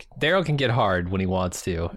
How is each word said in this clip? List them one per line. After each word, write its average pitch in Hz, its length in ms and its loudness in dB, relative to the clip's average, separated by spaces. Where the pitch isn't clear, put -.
Daryl 165 260 2
can 147 120 0
get 131 140 2
hard 95 380 2
when 95 120 0
he 95 60 0
wants 92 360 -2
to, 85 340 -2